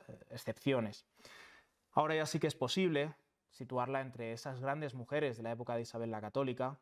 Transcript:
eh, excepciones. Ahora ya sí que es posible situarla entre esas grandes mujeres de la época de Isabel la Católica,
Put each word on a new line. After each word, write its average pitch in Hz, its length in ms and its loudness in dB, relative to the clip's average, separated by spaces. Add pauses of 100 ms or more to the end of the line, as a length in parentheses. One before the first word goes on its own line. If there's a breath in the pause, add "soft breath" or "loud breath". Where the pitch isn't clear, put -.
eh, - 120 -14 (120)
excepciones. 117 760 0 (840 loud breath)
Ahora 156 220 6
ya 156 120 4
sí 160 120 0
que 156 80 2
es 143 100 0
posible 156 580 2 (360)
situarla 127 520 -2
entre 120 300 -6
esas 127 280 -6
grandes 139 340 -2
mujeres 127 440 0
de 113 60 -6
la 117 80 -2
época 120 240 -2
de 117 60 0
Isabel 113 280 -4
la 107 100 -4
Católica, 131 600 0